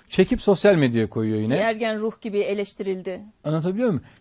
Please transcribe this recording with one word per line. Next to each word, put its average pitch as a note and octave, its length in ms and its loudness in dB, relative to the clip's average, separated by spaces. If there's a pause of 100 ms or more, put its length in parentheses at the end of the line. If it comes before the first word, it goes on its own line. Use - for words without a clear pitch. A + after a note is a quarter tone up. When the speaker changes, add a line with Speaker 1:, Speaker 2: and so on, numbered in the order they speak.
Speaker 1:
çekip F#3+ 320 2
sosyal G3+ 340 4
medyaya A#2 340 2
koyuyor A2 300 -2
yine. A2 160 0
Speaker 2:
Ergen A3 440 -2
Ruh A3 220 -6
gibi G#3 180 -4
eleştirildi. G3 840 -6 (220)
Speaker 1:
Anlatabiliyor F3+ 460 -2
muyum? D3+ 140 -2 (180)